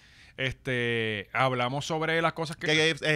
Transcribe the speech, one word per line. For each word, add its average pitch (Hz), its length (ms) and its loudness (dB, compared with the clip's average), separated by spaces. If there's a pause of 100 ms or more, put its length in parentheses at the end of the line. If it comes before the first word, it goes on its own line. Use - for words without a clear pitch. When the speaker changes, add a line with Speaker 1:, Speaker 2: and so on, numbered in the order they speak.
(380)
Speaker 1:
este, 120 960 -2
hablamos 127 500 0
sobre 160 380 0
las 160 100 2
cosas 160 240 -6
que 165 100 -6
Speaker 2:
Que 156 240 4
es, 151 120 -4
es 156 140 0